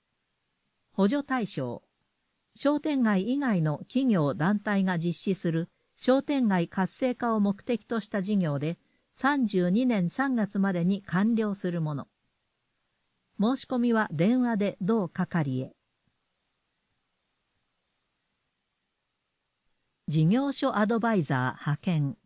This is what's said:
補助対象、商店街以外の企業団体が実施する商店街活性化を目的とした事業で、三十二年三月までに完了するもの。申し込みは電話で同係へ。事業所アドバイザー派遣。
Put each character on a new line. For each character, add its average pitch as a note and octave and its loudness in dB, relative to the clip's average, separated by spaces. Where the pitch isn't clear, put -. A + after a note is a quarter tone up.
補 G3 2
助 C#4+ 0
対 B3+ -4
象、 B2 -6
商 D4 0
店 C#4+ 0
街 G#3 2
以 C#4 0
外 A#3 0
の D3+ 0
企 C4 0
業 D#3 4
団 F3+ 0
体 G3 0
が F#3 0
実 E3+ -2
施 F#3+ -4
す E3+ -2
る E3 -2
商 C4+ 2
店 C4+ 0
街 F3+ 2
活 F#3 -2
性 B3 -2
化 A#3 -2
を G#3+ 2
目 G3+ 0
的 - -4
と A#3 -4
し - -6
た G3+ -4
事 G#3 -2
業 D3+ 0
で、 D#3 -4
三 C4+ 0
十 F3+ 2
二 A3+ 2
年 G3 2
三 C4+ -2
月 G#3 -2
ま G3 2
で E3+ 0
に G3 0
完 G#3 0
了 G#3+ 0
す F#3 -4
る E3+ -2
も D3+ -2
の。 C#3 -8
申 A#3+ 2
し - -8
込 B3+ -4
み A#3+ 2
は A3 0
電 G#3 2
話 A#3 0
で G3 -2
同 G3+ 0
係 C#3 -2
へ。 C3 -10
事 D#3 2
業 C4 2
所 C4 -2
ア G#3+ 2
ド A3+ 0
バ A3+ 0
イ F3+ 2
ザ C#3 -2
ー B2+ 2
派 - -4
遣。 D3+ -2